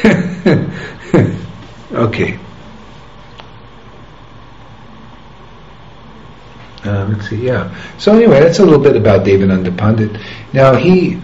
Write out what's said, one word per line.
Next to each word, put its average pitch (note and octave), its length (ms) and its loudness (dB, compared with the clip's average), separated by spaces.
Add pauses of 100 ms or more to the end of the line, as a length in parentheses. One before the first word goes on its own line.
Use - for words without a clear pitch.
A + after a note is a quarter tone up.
<laughs> - 680 0 (1200)
Okay. G2+ 460 -4 (4000)
Uh, G2+ 240 -4
let's G#2+ 200 -6
see, A2 180 -6
yeah. A2 280 -4 (240)
So G#3 160 2
anyway, A3 240 6
that's E3 220 4
a G3 40 6
little D#3 180 4
bit C3+ 140 4
about G2 300 2
Devananda F#2+ 500 0
Pandit. G#2+ 440 -2 (320)
Now C3+ 240 4
he, F3 480 0